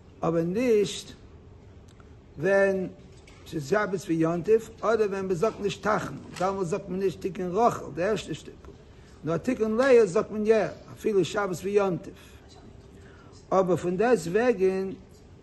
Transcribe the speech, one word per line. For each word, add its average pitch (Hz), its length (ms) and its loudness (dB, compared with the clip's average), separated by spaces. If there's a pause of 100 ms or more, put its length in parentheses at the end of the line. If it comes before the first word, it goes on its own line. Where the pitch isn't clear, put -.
(220)
אבער 165 220 0
נישט, 208 680 0 (1300)
ווען 190 480 2 (600)
עס - 80 -14
איז 147 140 -8
שבת 196 320 0
ווי 165 140 -4
יום 165 280 0
טוב, 220 280 2 (100)
אדער 214 280 2
ווען 190 180 -4
מען 190 80 0
זאגט 190 260 -2
נישט 202 260 -4
תכן, 175 280 -2 (240)
דאמאלטס 190 320 -2
זאגט 190 180 -6
מען 185 120 -6
נישט 190 200 -2
תיקון 180 320 -6
רחל, 202 320 2 (100)
דער 175 160 -2
ערשטער 175 240 -4
תיקון. - 400 -18 (500)
נאר 165 120 -2
תיקון 220 400 -2
לאה 240 300 6
זאגט 202 240 0
מען 208 160 -4
יא, 214 200 4 (260)
אפילו 202 320 0
שבת 202 320 -4
ווי 190 140 -6
יום 196 260 2
טוב. - 180 -12 (1500)
אבער 180 160 2
פון 180 200 -4
דעסוועגן, 190 960 2 (520)